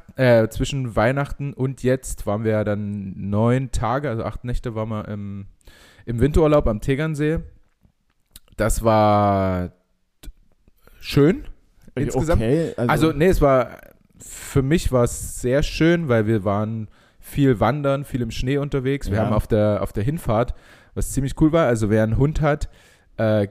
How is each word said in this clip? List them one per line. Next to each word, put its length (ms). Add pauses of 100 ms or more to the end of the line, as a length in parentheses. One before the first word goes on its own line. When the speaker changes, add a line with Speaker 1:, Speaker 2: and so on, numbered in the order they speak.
(200)
Speaker 1:
äh, 300
zwischen 460
Weihnachten 580
und 280
jetzt 460
waren 160
wir 80
ja 120
dann 500 (160)
neun 420
Tage, 380
also 140
acht 200
Nächte 320
waren 140
wir 180
im, 400 (580)
im 140
Winterurlaub 480
am 140
Tegernsee. 580 (1160)
Das 260
war 880 (1300)
schön 440 (520)
Speaker 2:
Okay, 100
Speaker 1:
insgesamt. 360
Speaker 2:
also 340 (320)
Speaker 1:
Also, 40
nee, 160
es 140
war, 280 (500)
für 420
mich 300
war 120
es 380
sehr 220
schön, 460
weil 180
wir 160
waren 460 (300)
viel 400
wandern, 460
viel 160
im 100
Schnee 260
unterwegs. 520
Wir 80
Speaker 2:
Ja. 80
Speaker 1:
haben 80
auf 140
der, 340
auf 120
der 100
Hinfahrt, 500 (400)
was 180
ziemlich 300
cool 100
war, 160
also 220
wer 140
einen 140
Hund 240
hat, 280 (480)
äh, 340